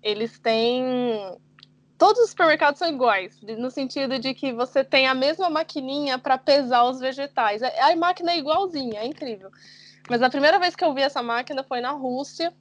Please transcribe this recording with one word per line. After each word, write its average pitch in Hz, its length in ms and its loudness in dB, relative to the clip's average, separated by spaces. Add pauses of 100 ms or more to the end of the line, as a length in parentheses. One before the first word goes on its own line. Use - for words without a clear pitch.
eles 214 380 -6
têm, 233 440 0 (1120)
todos 415 260 6
os 440 80 4
supermercados 311 500 2
são 349 80 -2
iguais, 240 520 0
de, 214 140 -12
no 240 160 -6
sentido 269 480 -4
de 254 160 -4
que 269 180 -4
você 247 300 -2
tem 269 240 2
a 262 80 2
mesma 311 340 0
maquininha 285 720 -4
pra 262 180 0
pesar 254 480 2
os 262 140 0
vegetais. 254 640 -2
A, 254 60 0 (240)
a 349 40 4
máquina 349 360 0
é 339 60 0
igualzinha, 294 640 -2
é 226 60 -6
incrível. 220 440 -10 (600)
Mas 240 100 2
a 254 100 4
primeira 294 280 4
vez 359 160 0
que 359 100 -4
eu 311 80 2
vi 262 100 -2
essa 277 200 -2
máquina 247 400 -6
foi 254 180 -6
na 247 120 -6
Rússia 285 680 -6